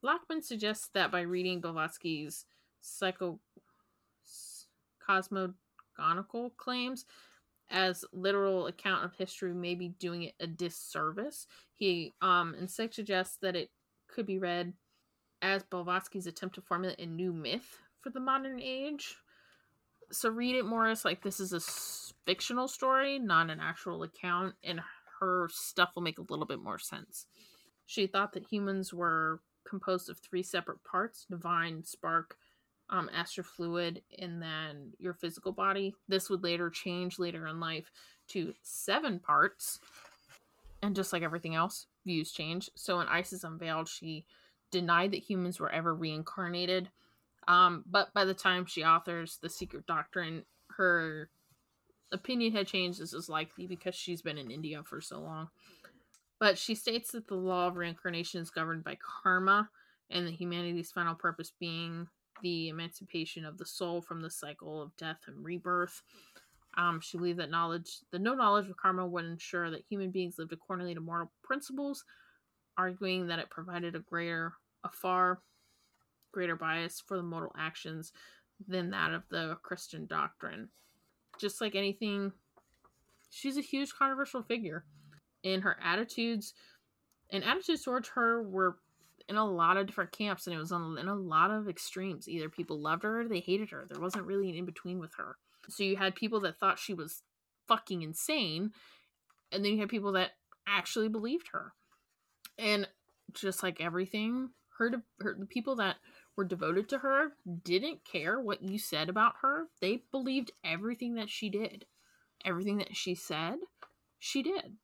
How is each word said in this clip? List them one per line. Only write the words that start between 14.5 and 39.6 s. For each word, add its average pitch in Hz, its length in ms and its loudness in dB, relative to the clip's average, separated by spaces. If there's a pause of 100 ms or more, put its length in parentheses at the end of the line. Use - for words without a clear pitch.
as 190 220 2
Blavatsky's 180 640 -2
attempt 185 280 -6
to 190 60 -14
formulate 185 400 -2
a 170 60 -8
new 170 260 -2
myth 160 460 -4 (220)
for 269 100 -8
the 262 100 -8
modern 269 400 0
age. 269 560 -6 (960)
So - 180 0
read 240 280 2
it 247 100 2
more 226 200 4
as, 220 180 2
like, 180 180 0
this 196 180 -4
is 185 120 -2
a 175 40 0
s-, - 560 -6 (140)
fictional 240 420 0
story, 269 500 2
not 165 320 4
an 156 100 -6
actual 165 420 -4
account, 180 600 -2
and 170 180 -4 (400)
her 180 300 4
stuff - 440 2
will 175 80 -4
make 160 160 -2
a 170 100 -10
little 151 180 -2
bit - 160 -6
more 90 160 -4
sense. - 480 -10 (600)
She 202 200 0
thought 196 280 2
that - 120 -8
humans 196 460 0
were 160 480 2 (280)
composed 185 420 0
of 165 80 -12
three 185 240 -2
separate - 420 -4
parts, - 440 -2
divine, 170 560 -2
spark, 165 520 -2 (540)
um, 180 240 0
astral 170 300 -2
fluid, 170 580 -2 (160)
and 170 220 -6
then 156 580 -6
your 180 160 -4
physical 175 380 -4
body. 196 420 2 (120)
This 190 240 2
would 185 120 2
later 170 280 2
change 180 480 -4
later 165 280 -2
in 160 140 -4
life 160 300 -4 (380)
to 170 340 -2
seven 233 560 0
parts. - 600 2 (1040)